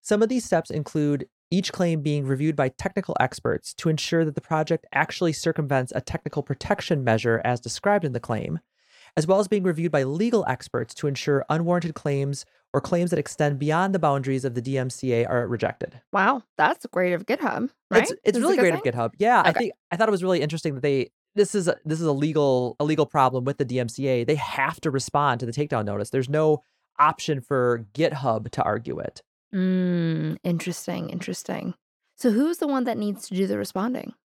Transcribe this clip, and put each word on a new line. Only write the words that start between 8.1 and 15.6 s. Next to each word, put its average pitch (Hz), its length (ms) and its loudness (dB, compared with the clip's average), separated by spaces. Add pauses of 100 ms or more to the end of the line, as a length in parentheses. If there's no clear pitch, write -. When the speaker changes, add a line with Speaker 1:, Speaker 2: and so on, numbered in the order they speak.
Speaker 1:
the 120 80 -4
claim, 120 400 -4 (560)
as 156 100 0
well 190 140 4
as 202 80 0
being 202 140 0
reviewed 165 280 0
by 147 120 2
legal 190 440 0
experts 123 500 -4
to - 100 -4
ensure 139 420 0
unwarranted 170 460 0
claims 139 500 -4 (300)
or 139 80 2
claims 175 260 0
that 165 100 0
extend 147 400 -2
beyond 160 360 0
the 190 40 0
boundaries 139 460 0
of 123 100 -2
the 123 60 -2
D 131 160 -4
M 131 140 -2
C 127 240 -2
A 117 100 4
are 120 240 0
rejected. - 540 -4 (100)